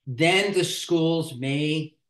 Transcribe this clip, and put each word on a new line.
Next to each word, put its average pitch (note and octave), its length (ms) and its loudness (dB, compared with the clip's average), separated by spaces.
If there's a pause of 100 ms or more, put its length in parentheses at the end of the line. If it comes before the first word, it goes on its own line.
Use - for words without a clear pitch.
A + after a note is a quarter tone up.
Then F3 480 2
the F3+ 100 4
schools E3 680 0
may D3+ 640 -2 (140)